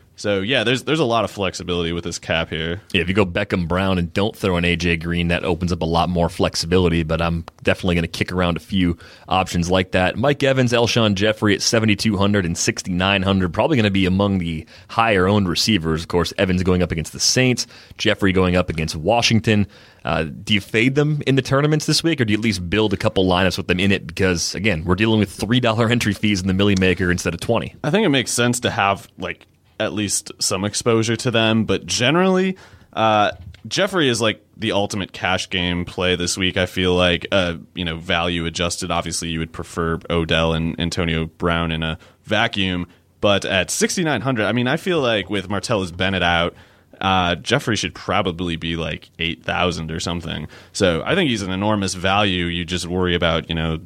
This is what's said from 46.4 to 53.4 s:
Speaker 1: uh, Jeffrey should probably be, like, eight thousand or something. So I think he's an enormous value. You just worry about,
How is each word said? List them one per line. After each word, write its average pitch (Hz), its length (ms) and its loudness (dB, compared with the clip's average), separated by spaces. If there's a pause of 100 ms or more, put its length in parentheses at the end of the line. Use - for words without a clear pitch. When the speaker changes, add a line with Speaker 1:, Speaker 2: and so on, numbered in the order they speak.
Speaker 1:
uh, 92 360 2
Jeffrey 117 420 -2
should 90 180 -4
probably 90 600 -2
be, 82 200 -4
like, 82 420 -6
eight 82 260 -6
thousand 87 460 -2
or 82 100 -6
something. 80 480 -6 (240)
So 87 320 2
I 131 100 0
think 180 140 2
he's 113 140 -2
an 92 80 -6
enormous 98 420 0
value. 95 540 0
You 87 180 -4
just 85 220 -4
worry 90 280 0
about, 82 360 0